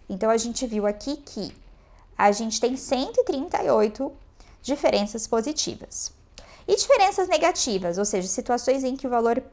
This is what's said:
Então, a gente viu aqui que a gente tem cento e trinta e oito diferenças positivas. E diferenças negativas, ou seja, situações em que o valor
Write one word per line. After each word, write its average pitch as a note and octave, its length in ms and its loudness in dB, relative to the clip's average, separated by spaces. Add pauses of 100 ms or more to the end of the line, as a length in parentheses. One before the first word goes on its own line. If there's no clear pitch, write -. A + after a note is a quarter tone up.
Então, G#3 220 0
a A3+ 60 4
gente A#3 280 -4
viu G#3+ 220 0
aqui G#3 300 -4
que - 380 -12 (600)
a G3+ 160 6
gente A3+ 260 -4
tem B3 160 0
cento C#4 460 -2
e - 20 6
trinta D#4 400 -2
e - 80 2
oito A3 400 2 (500)
diferenças A3 640 0
positivas. - 840 -4 (560)
E G4+ 80 4
diferenças G4 540 4
negativas, C4 680 0
ou G3+ 60 2
seja, F#3+ 240 -2
situações B3 560 0
em C4 140 -2
que C4+ 100 -6
o - 20 -2
valor A#3 300 2 (120)